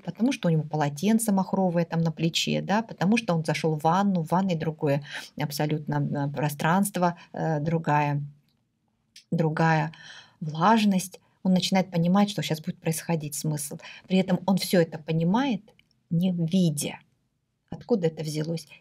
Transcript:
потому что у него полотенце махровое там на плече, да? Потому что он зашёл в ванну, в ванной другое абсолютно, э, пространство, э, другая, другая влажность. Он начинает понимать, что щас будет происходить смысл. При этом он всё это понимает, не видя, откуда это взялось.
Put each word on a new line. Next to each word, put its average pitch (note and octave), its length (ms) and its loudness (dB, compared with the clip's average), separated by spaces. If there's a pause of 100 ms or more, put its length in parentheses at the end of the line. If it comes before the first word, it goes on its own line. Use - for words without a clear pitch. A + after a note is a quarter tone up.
потому A3+ 280 -2
что - 160 -2
у - 20 4
него D#3 120 2
полотенце D#3 680 0
махровое F#3 520 0
там E3 160 -2
на E3 100 2
плече, D#3 500 -2
да? G3 220 0
Потому G#3+ 340 0
что F3 180 0
он D#3+ 100 0
зашёл D#3 320 0
в D3 60 -8
ванну, F3+ 400 2
в D#3 80 -6
ванной F#3 240 0
другое D#3 480 -2 (380)
абсолютно, D3+ 540 -2 (340)
э, D3 60 -8
пространство, F3 800 0 (180)
э, D#3+ 280 -2
другая, D3 600 0 (1080)
другая D#3+ 600 2 (500)
влажность. F#3 800 2 (240)
Он F#3 100 2
начинает F#3 380 2
понимать, F#3 400 4
что - 120 -4
щас D#3 180 -4
будет - 180 -8
происходить D#3+ 560 -4
смысл. D#3 420 -6 (300)
При F#3 120 2
этом F3+ 280 2
он G3 100 4
всё F3 240 2
это E3 180 -2
понимает, F#3 600 0 (500)
не F3+ 220 2
видя, E3 680 0 (720)
откуда F3 360 0
это D#3+ 160 -6
взялось. D#3 440 -4 (140)